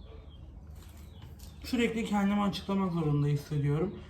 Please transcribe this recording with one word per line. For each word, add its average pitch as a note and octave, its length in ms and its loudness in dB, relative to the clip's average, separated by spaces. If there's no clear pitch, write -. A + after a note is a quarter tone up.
Sürekli A3+ 420 2
kendimi G3+ 360 4
açıklamak G3 520 2
zorunda D3 340 4
hissediyorum. D3 680 2